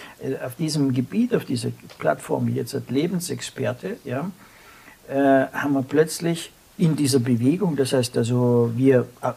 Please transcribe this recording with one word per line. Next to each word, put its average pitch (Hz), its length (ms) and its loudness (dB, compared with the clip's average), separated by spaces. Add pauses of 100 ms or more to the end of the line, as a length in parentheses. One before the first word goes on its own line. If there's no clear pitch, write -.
(200)
äh, 131 140 -6 (100)
auf 127 120 -10
diesem 147 380 0
Gebiet, 202 420 0
auf - 100 -4
dieser 120 240 -4 (300)
Plattform - 500 -2
jetzt 127 240 -4
als 120 160 -8
Lebensexperte, 151 1120 -4
ja, 139 280 -6 (760)
äh, 135 460 4
haben 143 200 0
wir 135 100 2
plötzlich 165 680 0 (280)
in 160 160 4
dieser 135 240 2
Bewegung, 131 560 2
das 135 180 0
heißt 127 240 0
also, 120 580 2
wir, 127 300 4 (160)
äh, 131 160 -2